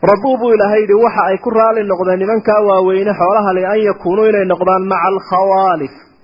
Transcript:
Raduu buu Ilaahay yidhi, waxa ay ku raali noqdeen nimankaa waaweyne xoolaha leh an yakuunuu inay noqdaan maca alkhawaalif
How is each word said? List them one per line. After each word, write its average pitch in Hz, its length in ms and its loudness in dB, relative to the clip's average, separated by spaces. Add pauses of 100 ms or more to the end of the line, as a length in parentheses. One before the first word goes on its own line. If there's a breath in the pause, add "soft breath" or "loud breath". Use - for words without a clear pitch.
Raduu 202 340 0
buu 233 160 0
Ilaahay 208 280 2
yidhi, 202 120 0
waxa 214 320 2
ay 190 120 -2
ku 240 120 -6
raali 220 340 0
noqdeen 185 360 -2
nimankaa 214 420 0
waaweyne 190 520 0
xoolaha 190 400 0
leh 185 160 -2
an 208 100 0
yakuunuu 214 460 0
inay 202 200 2
noqdaan 185 400 0
maca 185 220 -2
alkhawaalif 190 880 0 (300)